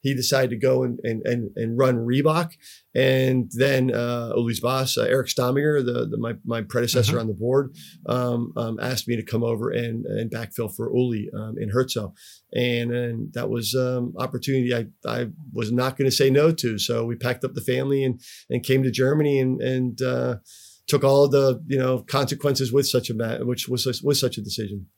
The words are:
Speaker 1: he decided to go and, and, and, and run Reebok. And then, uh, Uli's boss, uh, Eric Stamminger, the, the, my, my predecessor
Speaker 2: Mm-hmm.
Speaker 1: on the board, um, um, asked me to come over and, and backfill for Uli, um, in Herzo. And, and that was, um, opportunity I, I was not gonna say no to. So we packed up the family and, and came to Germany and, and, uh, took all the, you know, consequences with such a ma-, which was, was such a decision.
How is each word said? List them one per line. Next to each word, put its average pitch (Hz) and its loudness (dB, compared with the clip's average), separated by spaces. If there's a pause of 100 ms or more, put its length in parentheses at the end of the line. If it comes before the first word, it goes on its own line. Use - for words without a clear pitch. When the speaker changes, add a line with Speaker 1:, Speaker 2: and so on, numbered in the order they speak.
Speaker 1:
he 139 0
decided 131 2
to 131 -6
go 131 2
and, 120 -4
and, 113 -4
and, 120 -2
and 117 -2
run 131 4
Reebok. 143 2 (420)
And 131 2
then, 131 4
uh, 120 -2
Uli's 117 0
boss, 131 0
uh, 113 2
Eric 127 2
Stamminger, 139 0
the, 120 0
the, 110 -6
my, 113 -4 (100)
my 117 -4
predecessor 117 2
Speaker 2:
Mm-hmm. 120 0
Speaker 1:
on 113 -4
the 110 -2
board, 127 0 (320)
um, 120 -2
um, 113 -4
asked 120 -4
me 117 0
to 110 -6
come 117 -2
over 117 -2
and, 117 -4
and 107 -4
backfill 113 -8
for 113 -6
Uli, 120 0
um, 110 -8
in 107 -6
Herzo. 117 -2 (400)
And, 120 0
and 117 -4
that 117 -4
was, 117 -4
um, 127 -2
opportunity 127 0
I, 117 0 (180)
I 117 -4 (220)
was 113 -2
not 127 0
gonna 135 4
say 135 4
no 147 6
to. 117 -2
So 117 0
we 117 -4
packed 123 -2
up 131 -4
the 147 -6
family 135 0
and, 127 0 (280)
and 123 -2
came 131 2
to 127 0
Germany 139 4
and, 127 0
and, 127 -2
uh, 123 -2 (500)
took 139 2
all 139 6
the, 135 4
you 139 0
know, 127 2
consequences 135 0
with 139 4
such - 0
a 120 -4
ma-, 113 -4
which 120 -4
was, 123 -2 (180)
was 139 2
such 127 0
a 110 -8
decision. 101 -6 (120)